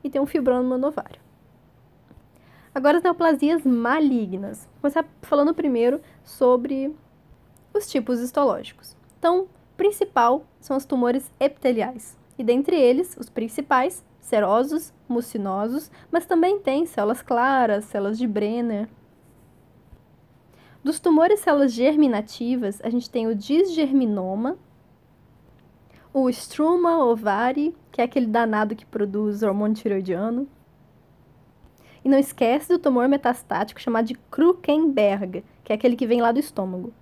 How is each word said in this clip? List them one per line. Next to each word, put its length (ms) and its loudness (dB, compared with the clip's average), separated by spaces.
e 60 -8
tem 120 -2
um 40 0
fibroma 520 0
no 100 -2
ovário. 320 -8
Agora, 260 4
as 40 -2
neoplasias 640 2
malignas. 960 0
Vou 80 -12
começar 220 0
falando 320 2
primeiro 460 0
sobre 720 0
os 120 -2
tipos 360 -2
histológicos. 720 -4
Então, 280 0
principal 680 0
são 160 -6
os 80 -6
tumores 520 -2
epiteliais. 800 -4
E 80 -8
dentre 320 2
eles, 420 2
os 100 -14
principais, 760 -2
serosos, 720 0
mucinosos, 840 -4
mas 160 -2
também 340 2
tem 260 -2
células 360 -4
claras, 640 0
células 320 -4
de 80 -2
Brenner. 640 -4
Dos 160 -2
tumores 440 4
células 320 2
germinativas, 1080 0
a 80 -6
gente 200 -4
tem 180 -4
o 80 -2
disgerminoma, 1200 0
o 160 2
struma 760 0
ovari, 720 0
que 80 -6
é 60 2
aquele 220 -2
danado 500 0
que 80 -20
produz 580 -4
hormônio 320 0
tiroidiano. 720 -4
E 60 0
não 80 6
esquece 500 0
do 120 2
tumor 280 2
metastático 720 -2
chamado 280 -2
de 80 -10
Krukenberg, 1120 0
que 80 -8
é 40 0
aquele 200 2
que 120 -4
vem 120 2
lá 120 2
do 80 0
estômago. 520 -8